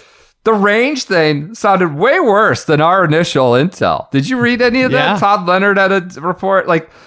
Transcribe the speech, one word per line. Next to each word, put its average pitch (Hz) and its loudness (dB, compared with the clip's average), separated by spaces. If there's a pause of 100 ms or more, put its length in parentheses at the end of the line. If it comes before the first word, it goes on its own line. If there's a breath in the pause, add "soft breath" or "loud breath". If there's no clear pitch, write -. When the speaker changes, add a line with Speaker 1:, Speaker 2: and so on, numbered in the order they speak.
(420 soft breath)
Speaker 1:
The 220 2
range 226 0
thing 156 -2
sounded 185 0
way 254 0
worse 208 0
than 151 0
our 180 2
initial 147 0
intel. 120 -2
Did 139 0
you 254 -2
read 240 0
any 247 0
of 254 0
that? 254 0
Speaker 2:
Yeah. 202 -2
Speaker 1:
Todd 202 0
Leonard 190 2
had 190 2
a 185 -4
report, 185 -2
like, 165 -2 (160 soft breath)